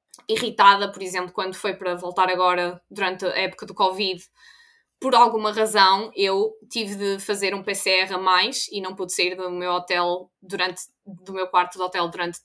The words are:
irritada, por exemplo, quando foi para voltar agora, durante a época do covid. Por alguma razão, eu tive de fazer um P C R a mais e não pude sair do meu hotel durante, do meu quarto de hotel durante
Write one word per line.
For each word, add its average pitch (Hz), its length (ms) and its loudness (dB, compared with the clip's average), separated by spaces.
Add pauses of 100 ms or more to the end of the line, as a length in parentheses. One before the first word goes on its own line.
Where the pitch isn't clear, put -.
(280)
irritada, 202 640 4
por 196 100 -14
exemplo, 180 300 -6
quando 185 220 -6
foi 190 200 -4
para 185 220 -4
voltar 180 340 0
agora, 180 600 0
durante 190 360 -4
a 175 120 0
época 190 280 -4
do 190 80 -14
covid. 185 480 0 (760)
Por 262 140 2
alguma 226 380 4
razão, 208 640 4
eu 196 360 2 (180)
tive 202 260 -4
de 196 240 -4
fazer 196 340 -2
um 190 80 -8
P 196 120 -4
C 190 160 0
R 190 240 2
a 180 40 -4
mais 190 540 2
e 202 100 -6
não 190 140 -8
pude 185 180 -4
sair 185 220 0
do 185 140 -6
meu 180 220 -2
hotel 175 580 0 (120)
durante, 185 400 -6 (240)
do 196 280 -16
meu 185 140 -2
quarto 180 300 0
de 185 60 -4
hotel 185 240 -2
durante 175 360 -6